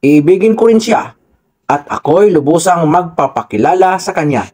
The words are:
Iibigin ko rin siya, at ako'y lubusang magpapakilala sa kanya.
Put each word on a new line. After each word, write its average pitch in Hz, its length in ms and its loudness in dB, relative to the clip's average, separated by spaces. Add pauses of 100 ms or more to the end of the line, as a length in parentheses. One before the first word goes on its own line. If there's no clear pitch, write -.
Iibigin 175 560 2
ko 226 160 2
rin 220 80 2
siya, - 320 -4 (560)
at 143 240 -4
ako'y 185 400 0
lubusang 160 560 0
magpapakilala 170 1120 -2
sa - 160 -8
kanya. 143 360 -4